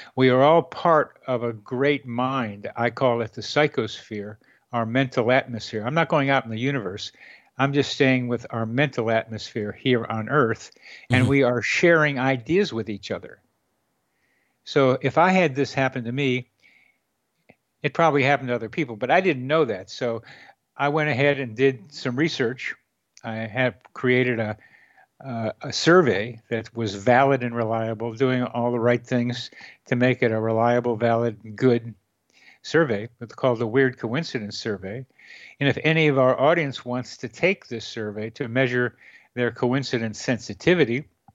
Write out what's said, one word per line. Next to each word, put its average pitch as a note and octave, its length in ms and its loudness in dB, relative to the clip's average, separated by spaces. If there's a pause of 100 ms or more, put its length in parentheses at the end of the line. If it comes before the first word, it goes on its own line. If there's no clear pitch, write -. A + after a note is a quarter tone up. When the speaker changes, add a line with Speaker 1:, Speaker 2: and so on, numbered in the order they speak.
(160)
Speaker 1:
We C3 140 6
are B2+ 120 4
all D#3 200 6
part D#3 680 0
of B2 160 -2
a A#2+ 100 -4
great C3 520 -2
mind. A#2+ 720 -4
I A#2 120 0
call A#2+ 320 0
it G#2+ 120 -8
the - 80 -12
psychosphere, G#2+ 960 -4 (340)
our A#2 140 -2
mental B2 460 0
atmosphere. A#2 540 -2
I'm B2+ 80 -4
not D#3+ 160 0
going C#3 200 2
out C3+ 160 0
in A2+ 60 -10
the A2 80 -6
universe. A#2 520 -6 (460)
I'm C#3 160 0
just C#3 180 0
staying C3 360 2
with A#2+ 220 -4
our A2+ 160 -4
mental A#2+ 460 -2
atmosphere A2 600 -4
here B2 340 0
on A2 240 -6
Earth, B2 420 0 (380)
and B2+ 140 4
Speaker 2:
Mm-hmm. A#2 60 2
Speaker 1:
we C#3 140 4
are B2 180 2
sharing D3+ 560 4
ideas C3+ 540 0
with A2+ 180 -6
each G2+ 220 -8
other. E2+ 280 -12 (1200)
So C3 380 2
if B2+ 160 0
I F3 140 6
had F3 240 2
this C3+ 180 -2
happen C3 320 -2
to A#2 60 -6
me, B2+ 360 -2 (1300)
it C#3+ 120 -4
probably C#3+ 300 4
happened C3+ 240 2
to B2 80 -2
other A2 140 -6
people, A#2+ 260 -6
but A#2+ 160 -2
I E3+ 80 6
didn't D3+ 260 0
know D3+ 200 2
that. G2 240 -6
So A2+ 340 -6 (540)
I C#3 100 -2
went D3+ 220 0
ahead C#3 300 2
and A#2+ 160 -8
did C3 380 0
some B2 220 -6
research. C3 580 -2 (500)
I A2+ 120 -8
have A2 400 -2 (180)
created B2+ 460 2
a, G#2+ 180 -4 (680)
uh, A#2 280 -6 (100)
a D3 100 -10
survey A#2+ 680 2 (100)
that A2 260 -6
was A2 200 -4
valid B2 480 4
and A#2+ 100 -6
reliable, A2+ 600 -4
doing B2+ 300 0
all A#2+ 280 -2
the A#2+ 80 -2
right B2 260 2
things B2 460 -4 (340)
to C3 100 -2
make B2 280 2
it A#2 80 2
a A2 80 -2
reliable, A#2 560 2
valid, A#2 420 0 (180)
good A#2 380 2 (680)
survey. A#2+ 480 0 (100)
It's A#2 160 -14
called B2 240 0
the A#2 80 -2
Weird B2+ 320 2
Coincidence A#2 580 -6
Survey. G#2 480 -8 (540)
And C#3+ 100 2
if - 140 0
any D#3+ 240 4
of C#3 100 2
our C3 220 4
audience D3 460 0
wants B2 320 -8
to C#3 100 -10
take - 400 -2
this A2+ 180 -8
survey G#2+ 460 -8
to C3+ 160 -8
measure B2 480 0 (380)
their B2 180 -2
coincidence A#2+ 720 -2
sensitivity, C3 840 0 (320)